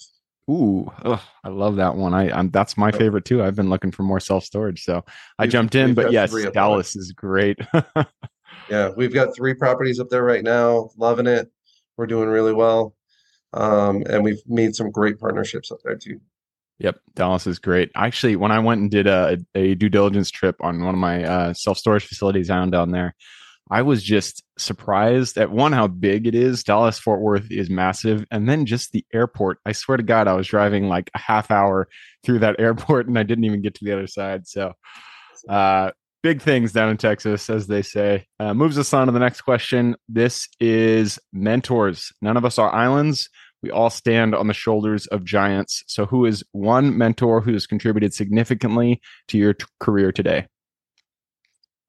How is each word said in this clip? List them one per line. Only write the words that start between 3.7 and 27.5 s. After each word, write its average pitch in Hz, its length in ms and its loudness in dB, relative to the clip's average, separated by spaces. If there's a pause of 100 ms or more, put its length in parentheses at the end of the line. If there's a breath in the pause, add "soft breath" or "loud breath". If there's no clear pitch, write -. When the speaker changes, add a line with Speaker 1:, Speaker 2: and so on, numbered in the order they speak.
Speaker 1:
for 98 120 -6
more 95 160 0
self-storage, 98 640 -4
so 87 200 -4 (360 loud breath)
I 110 60 2
Speaker 2:
We've, 120 60 0
Speaker 1:
jumped 117 220 2
in, 131 140 4
Speaker 2:
we've 123 80 4
Speaker 1:
but 117 80 2
Speaker 2:
got 117 100 2
Speaker 1:
yes, 104 160 2
Speaker 2:
three 107 140 -2
up 95 100 -4
there. 101 80 2
Speaker 1:
Dallas 104 340 0
is 95 180 -12
great. 101 460 0 (140)
<laughs> 160 240 0 (720 loud breath)
Speaker 2:
Yeah, 101 260 0
we've 127 180 -2
got 127 220 2
three 131 180 -2
properties 127 460 0
up 123 100 -6
there 123 140 0
right 117 200 2
now, 117 540 2
loving 117 300 0
it. 117 240 0 (460)
We're 117 100 -6
doing 110 220 -2
really 110 240 2
well. 113 420 2 (580)
Um, 101 560 2
and 107 140 0
we've 107 240 -2
made 113 280 0
some 107 140 -6
great 104 300 -2
partnerships 101 520 -6
up - 120 -16
there 120 140 -8
too. - 220 -16 (600)
Speaker 1:
Yep, 92 200 -4 (140)
Dallas 92 320 -2
is 87 140 -6
great. 90 360 0
Actually, 113 400 0
when 101 160 0
I 110 80 2
went 113 220 2
and 101 80 0
did 101 160 2
a, 90 320 2 (160)
a 95 220 2
due 101 140 0
diligence 101 420 2
trip 92 280 -2
on 85 240 -4
one 92 120 -2
of 92 40 0
my, 87 240 -2
uh, 87 300 -2
self-storage 104 520 0
facilities 98 440 -2
I 92 80 0
own 90 140 0
down 87 200 0
there, 90 240 -4 (540 loud breath)
I 113 140 0
was 131 200 2
just 101 400 -2 (140)
surprised 113 800 -2
at, 95 140 -6
one, 135 200 2
how 117 160 2
big 98 380 -2
it 113 100 0
is. 123 280 0
Dallas-Fort 107 580 0
Worth 107 300 -2